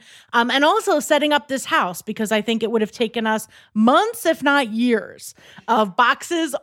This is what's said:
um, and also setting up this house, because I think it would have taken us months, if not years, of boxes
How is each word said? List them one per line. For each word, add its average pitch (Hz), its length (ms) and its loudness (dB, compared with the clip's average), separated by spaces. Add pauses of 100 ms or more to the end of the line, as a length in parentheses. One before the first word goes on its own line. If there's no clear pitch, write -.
(320)
um, 233 180 2
and 269 140 2
also 359 380 2
setting 294 320 2
up 294 160 -2
this 262 160 -6
house, 202 360 -2
because 214 300 -6
I 214 100 0
think 226 220 -2
it 220 80 -2
would 233 100 2
have 208 120 -4
taken 226 340 -4
us 220 220 -4 (240)
months, 311 520 2
if 320 160 0
not 277 280 0
years, 226 680 -4 (320)
of 214 300 0
boxes 269 640 0